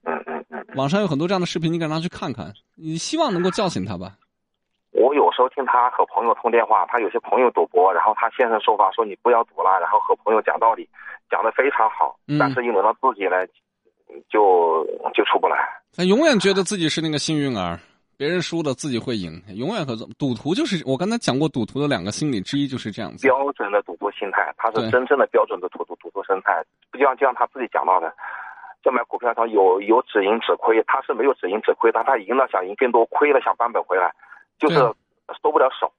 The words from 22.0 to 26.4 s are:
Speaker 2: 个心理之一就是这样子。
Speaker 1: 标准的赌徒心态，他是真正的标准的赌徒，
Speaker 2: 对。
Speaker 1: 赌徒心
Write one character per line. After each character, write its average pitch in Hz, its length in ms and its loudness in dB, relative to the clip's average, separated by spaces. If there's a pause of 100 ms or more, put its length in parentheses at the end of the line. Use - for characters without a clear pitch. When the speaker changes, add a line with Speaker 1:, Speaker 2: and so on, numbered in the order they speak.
Speaker 2:
个 117 80 -6
心 151 200 -4
理 104 100 -2
之 - 160 -6
一 143 100 0
就 131 80 -8
是 117 160 -8
这 107 80 -12
样 87 160 -10
子。 - 120 -2
Speaker 1:
标 139 260 2
准 104 180 -6
的 101 120 2
赌 87 140 -12
徒 101 140 -4
心 101 200 -8
态， 92 260 -2
他 113 140 -2
是 113 180 -2
真 127 160 2
正 139 120 2
的 117 100 4
标 107 180 2
准 98 160 -8
的 90 80 -6
赌 - 160 -10
徒， 87 100 -14
Speaker 2:
对。 - 60 -20
Speaker 1:
赌 85 80 -16
徒 98 140 -10
心 98 180 0